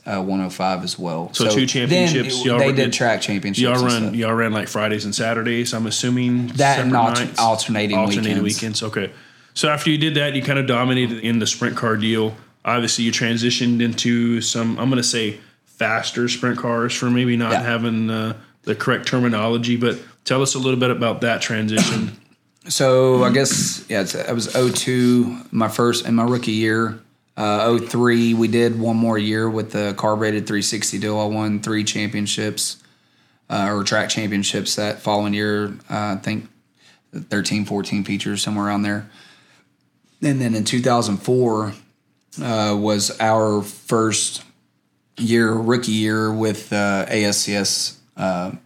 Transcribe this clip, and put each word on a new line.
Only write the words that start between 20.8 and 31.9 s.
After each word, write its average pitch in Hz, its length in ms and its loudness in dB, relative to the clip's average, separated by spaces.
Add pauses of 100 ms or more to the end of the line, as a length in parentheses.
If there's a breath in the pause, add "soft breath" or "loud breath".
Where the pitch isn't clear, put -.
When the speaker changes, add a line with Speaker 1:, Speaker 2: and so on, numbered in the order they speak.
Speaker 2:
about 117 300 -2
that 113 200 0
transition. 110 760 -2
Speaker 1:
<clears throat> - 40 -20 (480)
So 131 540 4
I 123 80 4
guess, - 560 0
yeah, 101 140 -2
it's, 90 120 -4
it - 220 -4
was 113 180 -4
oh 127 140 4
two, 123 680 2 (140)
my 110 180 2
first, 120 360 2
in 117 100 2
my 113 100 4
rookie 120 260 0
year. 110 480 0 (380)
Uh, 104 260 0
oh 117 160 4
three, 117 540 2
we 113 160 2
did 117 280 2
one 113 200 0
more 113 200 2
year 107 320 0
with 107 220 -4
the 104 240 -2
carbureted 107 500 0
three 104 160 -2
sixty 98 380 -4
deal. 107 180 -2
I 107 100 0
won 107 340 -2
three 107 240 -2
championships, 104 880 -4 (760 soft breath)